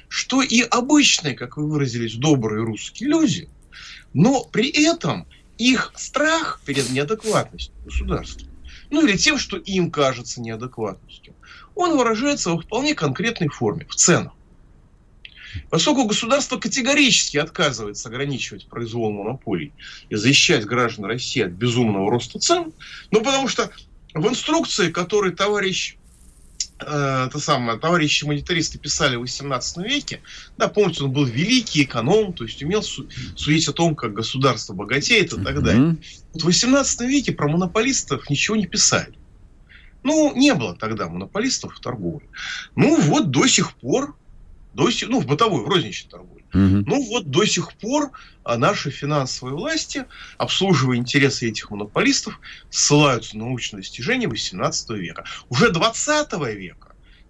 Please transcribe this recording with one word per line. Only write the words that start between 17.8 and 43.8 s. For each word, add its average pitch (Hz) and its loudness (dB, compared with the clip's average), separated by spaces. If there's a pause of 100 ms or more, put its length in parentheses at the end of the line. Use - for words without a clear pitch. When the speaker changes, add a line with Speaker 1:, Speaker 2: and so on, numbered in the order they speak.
Speaker 1:
ограничивать 123 -6
произвол 113 -4
монополий 101 -6 (360)
и 107 -4
защищать 123 4
граждан 113 -2
России 120 -4
от 92 -4
безумного 107 0
роста 120 -2
цен, 339 0 (400)
ну, 214 6
потому 269 0
что 208 -2 (440)
в 160 0
инструкции, 240 0
которую 180 0
товарищ, 196 -2 (840)
э, 135 -2
это 147 -8
самое, 123 0
товарищи 160 2
монетаристы 147 -2
писали 143 0
в 120 -6
восемнадцатом 135 -6
веке, 277 -4 (360)
да, 220 0
помните, 180 2
он 135 0
был 139 2
великий 160 2
эконом, 175 2
то 120 -10
есть - -12
умел 196 -2
су-, - -10 (280)
судить 151 2
о 143 -2
том, 170 2
как 110 -6
государство 113 0
богатеет 113 0
и 104 -6
так - -4
Speaker 2:
Мгм. 90 0
Speaker 1:
далее. 156 4 (360)
Вот 165 -4
в - -2
восемнадцатом 247 2
веке 262 0
про 147 -2
монополистов 185 0
ничего 147 0
не 208 0
писали. - 0 (880)
Ну, 302 4
не 269 6
было 98 -4
тогда 107 -4
монополистов 135 -6
в - -20
торговле. 123 -8 (500)
Ну, 294 6
вот 196 4
до 151 4
сих - 2
пор, 262 -2 (580)